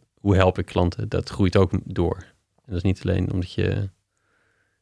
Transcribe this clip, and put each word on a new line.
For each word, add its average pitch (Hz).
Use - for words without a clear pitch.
hoe 101
help 92
ik 87
klanten, 98
dat 92
groeit 95
ook 95
door. 90
En -
dat 98
is 87
niet 95
alleen 92
omdat 90
je, 95